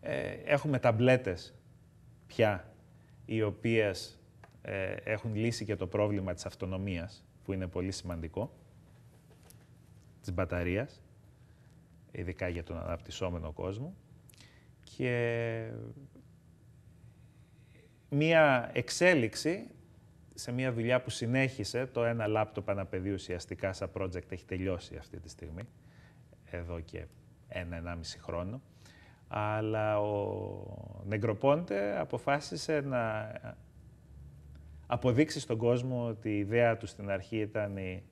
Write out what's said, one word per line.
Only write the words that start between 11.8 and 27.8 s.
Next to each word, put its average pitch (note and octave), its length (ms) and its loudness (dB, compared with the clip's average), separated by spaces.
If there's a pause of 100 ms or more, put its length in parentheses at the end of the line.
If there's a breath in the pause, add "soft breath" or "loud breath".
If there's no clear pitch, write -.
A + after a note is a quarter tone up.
ειδικά F2+ 380 -4
για E2+ 140 -4
τον E2 160 -8
αναπτυσσόμενο E2+ 760 -6
κόσμο. A2+ 420 -6 (1000 loud breath)
Και A#2 760 0 (2500 soft breath)
μία D3 640 6
εξέλιξη E3 1000 4 (640)
σε - 180 -8
μία C3 200 2
δουλειά A#2+ 300 4
που B2 80 -8
συνέχισε, B2 760 0
το A#2+ 180 0
ένα A#2 220 2
λάπτοπ G#2+ 440 0
ανά G2 160 0
παιδί F#2 240 -2
ουσιαστικά F#2 600 -4
σαν F#2 220 -6
project F#2 380 -4
έχει F#2 120 -12
τελειώσει F2+ 520 -4
αυτή - 240 -14
τη E2 80 -16
στιγμή, D#2+ 340 -12 (880 loud breath)
εδώ E2+ 300 -8
και E2 240 -12 (440)
ένα, F2 280 -6
ενάμιση E2+ 420 -8